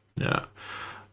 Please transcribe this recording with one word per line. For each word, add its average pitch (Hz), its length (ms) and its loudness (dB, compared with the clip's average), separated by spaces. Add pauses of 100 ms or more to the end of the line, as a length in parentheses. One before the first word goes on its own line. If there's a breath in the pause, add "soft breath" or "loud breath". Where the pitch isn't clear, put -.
(160)
Yeah. - 280 4 (680 loud breath)